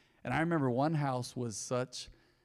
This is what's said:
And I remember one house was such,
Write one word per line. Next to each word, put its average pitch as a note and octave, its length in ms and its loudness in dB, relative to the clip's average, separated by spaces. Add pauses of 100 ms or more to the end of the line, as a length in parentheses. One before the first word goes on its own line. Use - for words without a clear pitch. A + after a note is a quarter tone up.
(240)
And B2 80 -4
I C#3+ 80 2
remember D#3+ 300 2
one C#3+ 240 2
house C3+ 420 0
was A#2+ 200 -4
such, - 520 -2 (360)